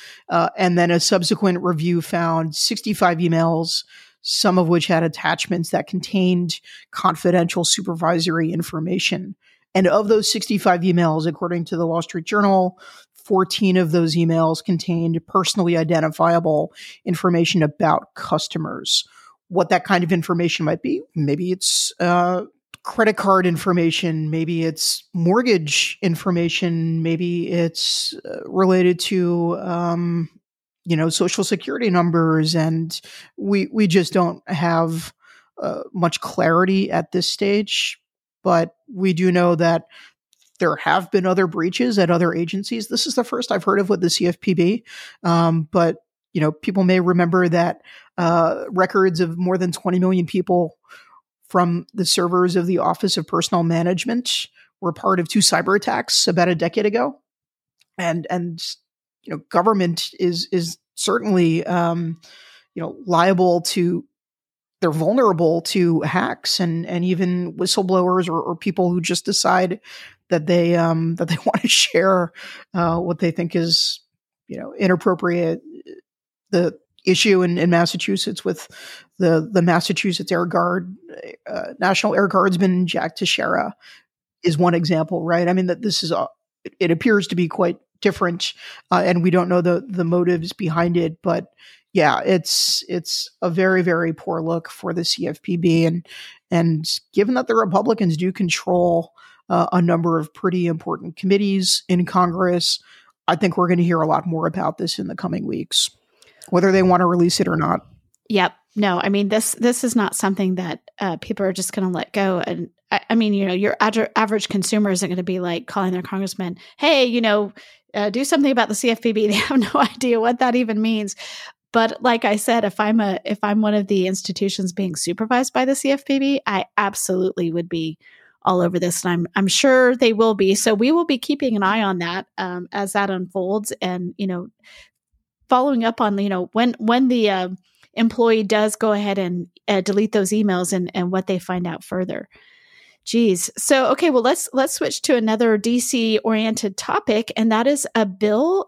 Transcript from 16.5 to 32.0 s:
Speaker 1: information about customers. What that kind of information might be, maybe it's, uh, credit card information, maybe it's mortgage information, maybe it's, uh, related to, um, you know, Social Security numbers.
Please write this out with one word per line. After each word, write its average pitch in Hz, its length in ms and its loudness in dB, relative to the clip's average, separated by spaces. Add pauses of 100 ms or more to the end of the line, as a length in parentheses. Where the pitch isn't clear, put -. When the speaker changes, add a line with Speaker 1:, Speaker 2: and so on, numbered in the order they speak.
Speaker 1:
information 170 580 2
about 156 540 0
customers. - 920 -4 (400)
What 170 220 0
that 180 160 2
kind 180 180 2
of 165 80 0
information 175 540 0
might 160 180 -2
be, 339 200 -4 (120)
maybe 156 380 -2
it's, - 480 -2
uh, 175 460 0 (360)
credit 220 340 0
card 190 300 2
information, 165 840 0
maybe 165 340 -2
it's - 400 -4 (100)
mortgage 180 880 2
information, 170 1000 0
maybe 170 480 -2
it's, - 640 -2 (100)
uh, - 220 -10
related 185 540 4
to, 175 600 0
um, 170 680 -2 (560)
you 170 120 0
know, 160 120 2
Social 180 360 0
Security - 460 -2
numbers. 165 680 2